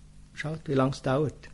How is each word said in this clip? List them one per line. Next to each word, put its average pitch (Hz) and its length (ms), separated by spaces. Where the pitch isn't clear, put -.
Schaut, 156 320
wie 147 80
lang 135 180
es - 100
dauert. 139 520